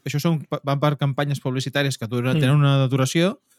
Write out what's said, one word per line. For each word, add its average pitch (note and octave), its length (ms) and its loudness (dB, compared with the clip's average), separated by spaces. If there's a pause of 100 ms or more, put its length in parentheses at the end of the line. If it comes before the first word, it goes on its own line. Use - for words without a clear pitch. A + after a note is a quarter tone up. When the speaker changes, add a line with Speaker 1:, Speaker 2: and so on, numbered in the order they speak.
Speaker 1:
Això C#3 180 -4
són, E3 160 0 (240)
van C#3 160 -2
per D3 180 2
campanyes C#3+ 460 -2
publicitàries C3+ 560 -2
que A2+ 80 -8
duren, B2 300 0
Speaker 2:
Mm. - 20 0
Speaker 1:
tenen C#3 160 4
una C#3 320 4
duració, E3 520 0 (200)